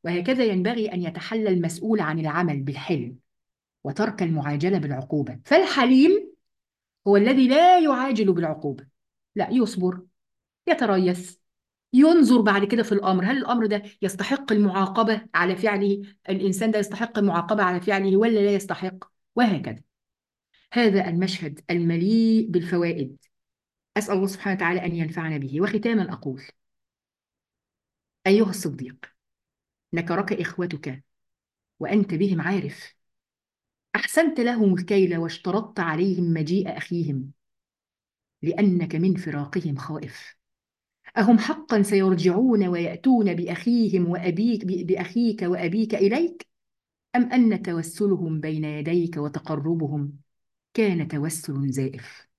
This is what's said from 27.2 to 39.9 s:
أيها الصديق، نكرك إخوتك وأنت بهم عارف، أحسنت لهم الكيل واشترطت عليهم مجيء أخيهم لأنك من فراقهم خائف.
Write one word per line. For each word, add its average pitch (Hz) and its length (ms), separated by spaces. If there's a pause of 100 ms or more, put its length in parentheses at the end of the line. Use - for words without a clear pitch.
أيها 202 220
الصديق، 135 460 (960)
نكرك 170 400
إخوتك 151 680 (760)
وأنت 196 340
بهم 170 280
عارف، 165 540 (1000)
أحسنت - 440
لهم 233 340
الكيل 180 440
واشترطت 180 640
عليهم 170 540
مجيء 165 440
أخيهم 143 540 (1120)
لأنك 175 540
من 180 200
فراقهم 147 600
خائف. - 600 (840)